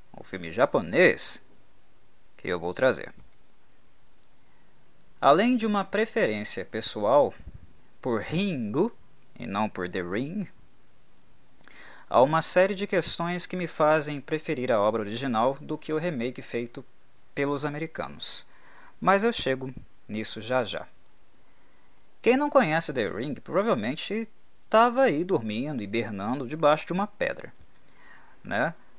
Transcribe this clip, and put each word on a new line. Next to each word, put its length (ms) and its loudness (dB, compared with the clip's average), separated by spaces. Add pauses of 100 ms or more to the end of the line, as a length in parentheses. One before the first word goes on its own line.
(120)
o 100 -12
filme 300 -8
japonês 880 4 (920)
que 120 -8
eu 120 -2
vou 120 -4
trazer. 400 2 (2000)
Além 360 8
de 100 0
uma 180 2
preferência 800 0
pessoal 720 4 (640)
por 200 0
Ringu 720 0 (460)
e 80 -8
não 220 0
por 200 -4
The 140 -2
Ring, 460 -2 (1600)
há 140 8
uma 200 6
série 320 6
de 120 -2
questões 600 0
que 100 -6
me 100 -2
fazem 540 4
preferir 500 -2
a 100 6
obra 220 4
original 580 2
do 180 -6
que 140 -6
o 60 2
remake 440 -2
feito 420 -6 (500)
pelos 300 0
americanos. 800 -4 (580)
Mas 220 6
eu 80 4
chego 420 -2 (340)
nisso 320 -4
já 220 2
já. 240 -4 (1400)
Quem 140 6
não 120 2
conhece 440 4
The 160 2
Ring 260 -4
provavelmente 920 0 (420)
tava 320 8
aí 220 6
dormindo, 580 0
hibernando 640 -2
debaixo 400 4
de 60 -6
uma 160 0
pedra, 440 -4 (920)
né? 300 0 (240)